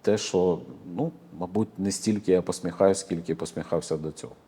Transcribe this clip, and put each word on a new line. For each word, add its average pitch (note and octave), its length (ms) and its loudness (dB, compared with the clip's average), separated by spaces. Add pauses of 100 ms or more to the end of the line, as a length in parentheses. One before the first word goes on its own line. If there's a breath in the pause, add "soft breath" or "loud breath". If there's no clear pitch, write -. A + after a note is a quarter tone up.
те, G#2 160 4
що, F2+ 420 2 (360)
ну, D3+ 160 -2 (260)
мабуть, G2+ 420 -4
не G2 120 0
стільки G#2 400 0
я F2+ 100 6
посміхаюсь, F#2+ 580 2
скільки E2 360 -4
посміхався D#2+ 640 -4
до D#2 140 -6
цього. - 240 -14 (120)